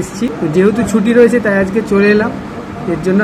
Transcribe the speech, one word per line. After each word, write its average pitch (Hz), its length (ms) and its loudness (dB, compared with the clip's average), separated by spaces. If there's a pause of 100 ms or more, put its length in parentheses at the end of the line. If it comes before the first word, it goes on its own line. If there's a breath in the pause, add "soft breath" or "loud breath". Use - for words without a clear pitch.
এসেছি। - 240 -6 (140)
তো 185 60 -4 (100)
যেহেতু 202 260 2 (100)
ছুটি 220 280 0
রয়েছে 240 260 4
তাই 202 180 0
আজকে 196 180 -2 (100)
চলে 202 240 4
এলাম, 214 160 0 (600)
এর 156 140 -4
জন্য 190 180 2